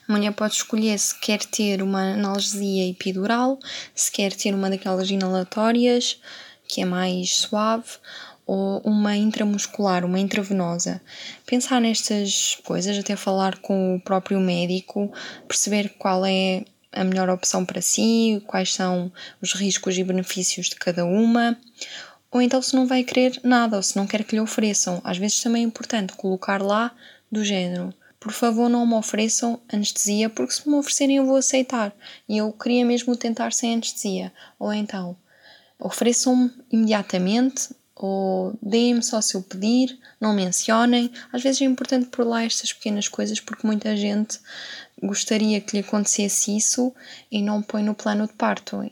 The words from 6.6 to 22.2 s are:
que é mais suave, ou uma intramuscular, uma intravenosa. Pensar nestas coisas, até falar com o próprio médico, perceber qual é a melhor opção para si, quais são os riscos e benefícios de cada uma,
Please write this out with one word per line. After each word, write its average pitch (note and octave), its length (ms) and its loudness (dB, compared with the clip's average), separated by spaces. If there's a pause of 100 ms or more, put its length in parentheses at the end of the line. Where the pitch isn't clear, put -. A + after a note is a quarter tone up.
que - 120 -4
é F#3 40 0
mais F3+ 520 -2
suave, A3 640 -2 (480)
ou G3 380 -2
uma G#3 320 2
intramuscular, G#3 880 0
uma F3+ 140 0
intravenosa. F#3 840 -2 (460)
Pensar B3 340 2
nestas G#3 840 0
coisas, F#3 340 -2
até G3+ 160 -4
falar F#3+ 440 0
com F#3+ 360 0
o F#3 60 -2
próprio F#3+ 400 0
médico, F#3 720 0 (340)
perceber G3+ 520 0
qual F#3+ 280 2
é F#3+ 380 2 (280)
a F#3+ 120 -2
melhor F#3 260 2
opção F#3 340 0
para F#3 160 -6
si, A3 680 2
quais F#3+ 260 0
são F3+ 380 0 (280)
os F#3 120 -4
riscos F#3+ 440 0
e F#3 60 2
benefícios F#3 640 -2
de - 60 -10
cada F3 300 -2
uma, A#3 520 4 (720)